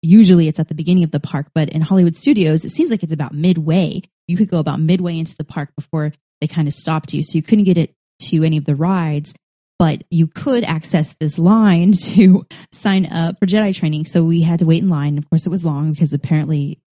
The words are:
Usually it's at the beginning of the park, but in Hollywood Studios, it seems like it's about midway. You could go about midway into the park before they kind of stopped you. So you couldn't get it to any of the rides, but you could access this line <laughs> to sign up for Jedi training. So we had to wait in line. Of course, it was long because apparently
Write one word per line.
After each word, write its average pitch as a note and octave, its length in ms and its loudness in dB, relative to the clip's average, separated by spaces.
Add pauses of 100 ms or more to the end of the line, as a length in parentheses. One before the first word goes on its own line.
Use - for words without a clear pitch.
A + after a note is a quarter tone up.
Usually F3+ 460 6
it's D3+ 120 -4
at D#3 80 -4
the D#3+ 60 -10
beginning E3+ 300 0
of D#3 60 -2
the C#3+ 100 -4
park, - 340 -8
but D#3 140 0
in D#3+ 140 -2
Hollywood F3 340 2
Studios, E3 480 2
it - 60 -8
seems D#4+ 200 -2
like A3 120 -4
it's D#3+ 100 -6
about D3+ 220 -6
midway. E3 680 0 (260)
You F3 80 -2
could G3 120 0
go F3 120 -2
about D3 200 -4
midway E3+ 380 0
into D#3+ 180 -8
the D#3+ 80 -10
park - 320 -10
before D3+ 360 -6 (280)
they D#3 60 -4
kind D#3 220 -2
of D3 60 -6
stopped - 380 -6
you. D3 100 -4
So D3+ 140 -4
you D#3+ 60 -2
couldn't G#3 220 2
get F#3 120 2
it E3 180 -2 (280)
to D#3+ 220 0
any D#3+ 120 0
of D3 80 -4
the D3 120 -2
rides, D#3 580 -4 (460)
but D#3+ 300 0
you E3 160 2
could A#3+ 360 -2
access D#3+ 580 -4
this D3+ 180 -4
line F#3 540 4
<laughs> F3+ 80 2 (120)
to F#3 340 4 (240)
sign F#3+ 360 -2
up E3 320 -6
for G3+ 80 -2
Jedi G3+ 280 0
training. D#3 300 -4
So E3+ 180 0
we E3 200 2
had E3 160 0
to E3+ 80 0
wait D#3+ 160 2
in F#3+ 80 0
line. D3 260 -2
Of D3 140 -8
course, D#3+ 160 0
it - 20 -4
was F3 160 -4
long D#3 280 -2
because D3 200 -2
apparently D3 800 -2